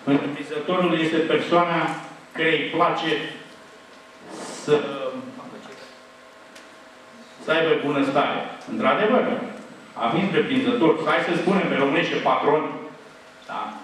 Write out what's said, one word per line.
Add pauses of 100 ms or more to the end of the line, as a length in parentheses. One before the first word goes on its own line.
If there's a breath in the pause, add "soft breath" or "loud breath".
Întreprinzătorul
este
persoana (520)
care
îi
place (1500)
să, (2750)
să
aibă
bunăstare. (340)
Într-adevăr, (720)
a
fi
întreprinzător, (120)
hai
să
spunem
pe
românește,
patron, (840)
da? (100)